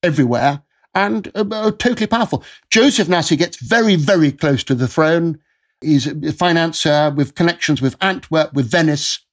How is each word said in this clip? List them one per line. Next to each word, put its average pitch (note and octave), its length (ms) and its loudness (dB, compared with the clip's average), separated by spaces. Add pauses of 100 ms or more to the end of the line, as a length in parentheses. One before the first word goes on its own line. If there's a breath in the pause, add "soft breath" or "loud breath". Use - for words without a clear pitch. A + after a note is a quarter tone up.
everywhere C#3+ 580 0 (320)
and G3+ 420 -2
are, G#3 160 -2
are G#3+ 200 -2
totally G#3+ 360 -2
powerful. A3+ 360 -2 (260 loud breath)
Joseph A3+ 380 2
Nassi E3+ 300 0
gets E3+ 200 -2
very, A3 380 2
very D#3 360 2
close C#3 340 0
to C3+ 100 0
the B2 120 -2
throne. E3 520 0 (420)
He's C#3+ 240 2
a D3+ 260 -6
financier D#3+ 840 0
with C#3+ 200 -2
connections E3+ 460 0
with C3 200 -2
Antwerp, D#3+ 520 -2
with C3+ 160 -2
Venice. D#3 500 0 (140)